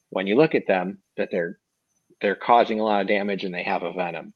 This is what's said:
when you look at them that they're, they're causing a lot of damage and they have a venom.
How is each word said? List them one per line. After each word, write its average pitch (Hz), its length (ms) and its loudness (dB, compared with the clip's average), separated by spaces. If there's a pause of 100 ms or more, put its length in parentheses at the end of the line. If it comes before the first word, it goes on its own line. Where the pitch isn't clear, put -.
(120)
when 95 160 -2
you 101 100 2
look 156 180 4
at 120 120 -2
them 95 320 0 (180)
that 101 140 -4
they're, 87 280 -4 (640)
they're 190 140 2
causing 113 440 4
a 107 40 0
lot 104 180 2
of 95 60 -2
damage 101 360 -2
and 92 100 -6
they 87 100 -6
have 92 200 -2
a 85 80 -4
venom. 87 440 -6